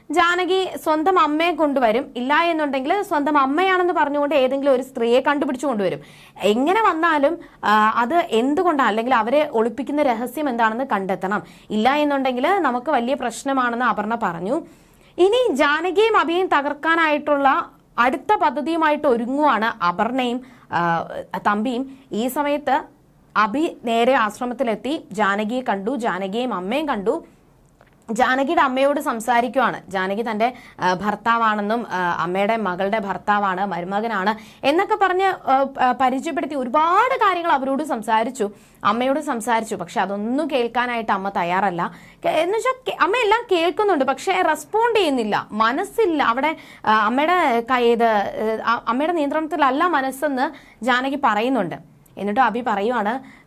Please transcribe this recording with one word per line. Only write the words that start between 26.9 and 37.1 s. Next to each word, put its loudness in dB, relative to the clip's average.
ജാനകിയുടെ 2
അമ്മയോട് 2
സംസാരിക്കുവാണ്. -2
ജാനകി -4
തൻ്റെ, 0
ആ, 2
ഭർത്താവാണെന്നും, 0
ആ, -2
അമ്മയുടെ 0
മകളുടെ -2
ഭർത്താവാണ്, -2
മരുമകനാണ് -2
എന്നൊക്കെ 0
പറഞ്ഞ്, 2
ആ, 2
ആ, 2
പരിചയപ്പെടുത്തി -2
ഒരുപാട് 2